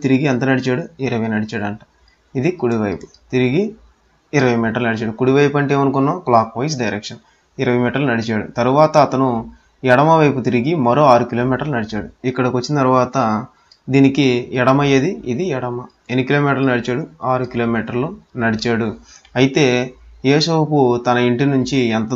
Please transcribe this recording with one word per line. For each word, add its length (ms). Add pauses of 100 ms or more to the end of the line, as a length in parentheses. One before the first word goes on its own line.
తిరిగి 260
ఎంత 200
నడిచాడు? 320 (220)
ఇరవై 280
నడిచాడు 340
అంట. 140 (580)
ఇది 100 (120)
కుడివైపు 440 (280)
తిరిగి 280 (760)
ఇరవై 260
మీటర్లు 260
నడిచాడు. 300
కుడివైపు 420
అంటే 160
ఏమనుకున్నాం? 400 (100)
క్లాక్ 320
వైజ్ 240
డైరెక్షన్. 380 (360)
ఇరవై 260
మీటర్లు 300
నడిచాడు. 320 (140)
తర్వాత 360 (120)
అతను 220 (640)
ఎడమ 160 (120)
వైపు 260
తిరిగి 260 (140)
మరో 260
ఆరు 180
కిలోమీటర్లు 460
నడిచాడు. 320 (200)
ఇక్కడికి 300
వచ్చిన 220
తర్వాత 360 (680)
దీనికి 400 (340)
ఎడమ 220 (140)
ఏది? 160 (200)
ఇది 140 (100)
ఎడమ. 220 (320)
ఎన్ని 180
కిలోమీటర్లు 440
నడిచాడు? 300 (280)
ఆరు 220
కిలోమీటర్లు 540 (360)
నడిచాడు. 460 (500)
అయితే 260 (640)
యోసేపు 500 (280)
తన 100 (120)
ఇంటి 160 (100)
నుంచి 240 (180)
ఎంత 180